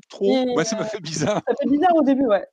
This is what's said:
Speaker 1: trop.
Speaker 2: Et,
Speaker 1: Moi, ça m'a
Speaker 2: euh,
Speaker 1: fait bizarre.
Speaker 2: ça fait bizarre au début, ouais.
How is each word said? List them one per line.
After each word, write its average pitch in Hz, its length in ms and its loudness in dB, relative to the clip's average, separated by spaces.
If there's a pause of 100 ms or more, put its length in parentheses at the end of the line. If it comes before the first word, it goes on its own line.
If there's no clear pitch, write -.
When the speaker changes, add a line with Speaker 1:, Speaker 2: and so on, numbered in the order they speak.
(120)
Speaker 1:
trop. 196 180 -2
Speaker 2:
Et, 262 160 2
Speaker 1:
Moi, 247 180 0
ça - 120 -4
m'a - 80 -4
Speaker 2:
euh, - 20 -6
Speaker 1:
fait - 160 -8
bizarre. 156 460 -4
Speaker 2:
ça 508 120 0
fait 285 100 -2
bizarre 330 260 4
au 311 80 4
début, 269 240 2
ouais. 196 260 0